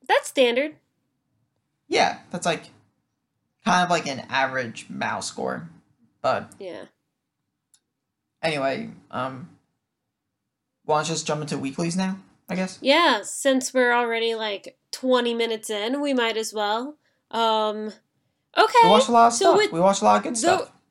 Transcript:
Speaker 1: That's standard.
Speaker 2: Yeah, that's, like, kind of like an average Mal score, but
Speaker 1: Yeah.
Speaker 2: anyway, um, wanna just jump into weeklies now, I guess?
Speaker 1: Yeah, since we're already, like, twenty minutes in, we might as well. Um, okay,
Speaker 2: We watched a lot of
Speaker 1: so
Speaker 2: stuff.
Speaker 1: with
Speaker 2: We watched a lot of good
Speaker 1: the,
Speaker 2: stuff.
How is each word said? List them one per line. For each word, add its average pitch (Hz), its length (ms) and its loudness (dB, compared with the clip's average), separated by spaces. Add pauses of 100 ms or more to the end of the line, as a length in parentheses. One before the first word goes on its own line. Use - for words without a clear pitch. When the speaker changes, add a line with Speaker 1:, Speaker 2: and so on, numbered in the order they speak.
Speaker 1:
That's 480 200 2
standard. 262 480 0 (1120)
Speaker 2:
Yeah, - 320 0 (100)
that's, - 160 -6
like, 160 240 -4 (960)
kind 180 200 2
of 170 60 -2
like 156 160 0
an 131 220 -8
average 131 600 -4
Mal 107 340 -6
score, 64 460 -8 (520)
but 110 380 -2
Speaker 1:
Yeah. 165 280 -14 (1600)
Speaker 2:
anyway, 139 480 -2 (200)
um, 131 400 -8 (1300)
wanna 151 220 0
just 160 200 -6
jump 151 160 -4
into 147 160 -6
weeklies 170 380 -6
now, 190 220 -4 (300)
I 180 80 -8
guess? 185 240 -6
Speaker 1:
Yeah, 269 420 2
since 262 500 -2
we're 247 200 2
already, 233 420 -2
like, 214 420 -8 (140)
twenty 247 440 0
minutes 226 360 -4
in, 220 300 -4
we 285 120 -2
might 226 240 -2
as 220 160 -6
well. 220 440 -4 (340)
Um, 214 640 -2 (640)
okay, 440 280 4
Speaker 2:
We - 60 6
watched - 180 6
a 233 40 0
lot 233 160 8
of 233 60 0
Speaker 1:
so 392 180 0
Speaker 2:
stuff. 381 60 6
Speaker 1:
with 427 140 2
Speaker 2:
We 165 80 -2
watched 196 220 4
a - 40 0
lot 208 120 6
of 202 60 -4
good 254 100 -6
Speaker 1:
the, 226 40 -4
Speaker 2:
stuff. 349 340 0 (180)